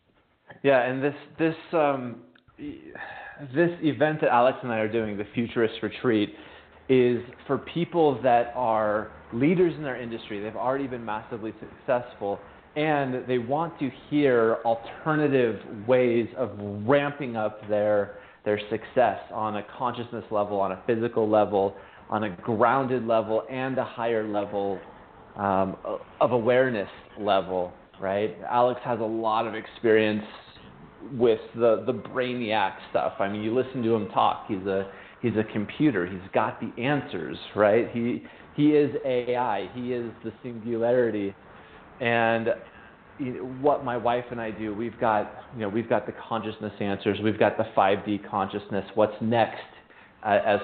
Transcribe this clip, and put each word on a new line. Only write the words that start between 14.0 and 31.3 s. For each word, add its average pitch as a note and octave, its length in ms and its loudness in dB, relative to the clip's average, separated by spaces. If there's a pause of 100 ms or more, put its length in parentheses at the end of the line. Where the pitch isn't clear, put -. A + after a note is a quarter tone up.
hear B2 520 4
alternative B2+ 960 0 (280)
ways A#2+ 400 4 (100)
of A2 140 -2 (340)
ramping C#3+ 500 2
up G#2+ 320 -4
their, G#2 520 2 (260)
their G#2 140 2 (100)
success G#2+ 500 0 (140)
on G#2+ 240 -4
a G2+ 80 -8 (100)
consciousness A#2 540 -6
level, G#2 300 0
on F#2+ 140 0
a F#2 120 -10
physical A2+ 420 2
level, G2+ 480 4 (320)
on G#2+ 180 -2
a G#2 40 -2 (140)
grounded A#2+ 640 2
level, A2 420 0
and C3 300 -4
a A#2+ 40 0
higher A2+ 440 -2
level, G2+ 520 -2 (580)
um, F#2+ 380 0 (460)
of B2+ 100 4
awareness B2 580 2 (300)
level, F#2 540 0 (260)
right? G2+ 380 -2 (100)
Alex B2 360 2
has A#2+ 160 -2
a A2+ 40 -4
lot A2+ 440 0
of G#2 80 -6
experience G#2+ 680 2 (920)
with A2+ 260 4 (160)